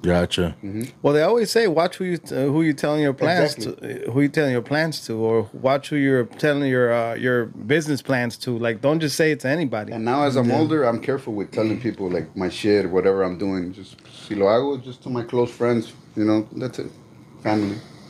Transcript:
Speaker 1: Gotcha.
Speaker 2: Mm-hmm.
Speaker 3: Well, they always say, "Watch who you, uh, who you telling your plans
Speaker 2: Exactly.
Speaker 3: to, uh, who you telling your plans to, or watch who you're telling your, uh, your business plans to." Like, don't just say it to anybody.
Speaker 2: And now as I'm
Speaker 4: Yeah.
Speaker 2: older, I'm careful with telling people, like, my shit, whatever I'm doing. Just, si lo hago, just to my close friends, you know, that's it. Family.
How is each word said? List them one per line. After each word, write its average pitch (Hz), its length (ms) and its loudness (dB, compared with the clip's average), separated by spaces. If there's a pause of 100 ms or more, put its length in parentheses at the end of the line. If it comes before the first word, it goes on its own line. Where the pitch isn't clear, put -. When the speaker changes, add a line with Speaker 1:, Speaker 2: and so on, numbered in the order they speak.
Speaker 1:
Gotcha. 87 600 0
Speaker 2:
Mm-hmm. 104 220 -8 (180)
Speaker 3:
Well, 143 120 2
they 151 80 6
always 214 280 2
say, 226 180 2
"Watch 165 280 0
who - 80 -6
you, 175 160 -2 (120)
uh, 135 200 0
who 151 120 2
you 156 100 2
telling 151 280 0
your 143 120 2
plans 156 420 2
Speaker 2:
Exactly. - 320 -8 (140)
Speaker 3:
to, - 60 -6
uh, - 40 -6
who 131 100 2
you 143 60 4
telling 143 240 2
your 120 100 0
plans 151 460 -2
to, 117 60 -4
or 113 400 0
watch 131 360 0
who 151 60 -2
you're 135 300 4
telling 143 440 0
your, 123 240 4
uh, 117 220 0
your 120 300 0
business 147 560 -2
plans 123 380 -2
to." 120 200 -4
Like, 113 220 -2
don't 147 180 2
just 147 160 -2
say 156 160 2
it 143 100 -2
to 131 60 -2
anybody. 117 460 -2
Speaker 2:
And 113 100 -6
now 131 200 0
as 139 120 2
I'm 123 140 4
Speaker 4:
Yeah. 131 100 2
Speaker 2:
older, 156 240 2
I'm 117 160 2
careful 131 340 -4
with 101 180 -6
telling 110 280 0
people, 101 300 -4
like, 82 260 -4
my 92 140 -2
shit, 101 420 2
whatever 95 320 4
I'm 92 140 -2
doing. 92 340 -4
Just, 98 240 -16 (320)
si 107 80 -6
lo 98 120 4
hago, 127 360 2
just 127 200 -16
to 135 60 -10
my 123 140 -2
close 120 260 0
friends, 120 440 -2 (240)
you 110 80 0
know, 107 200 2 (120)
that's 127 220 -8
it. - 120 -8 (500)
Family. 107 360 0 (320)